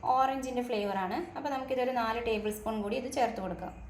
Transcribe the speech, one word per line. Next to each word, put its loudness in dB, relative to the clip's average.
ഓറഞ്ചിൻ്റെ 2
ഫ്ലേവറാണ്. 0
അപ്പോൾ -4
നമുക്കിതൊരു 0
നാല് 0
ടേബിൾ 0
സ്പൂൺ -2
കൂടി 0
ഇത് -4
ചേർത്ത് 2
കൊടുക്കാം. -6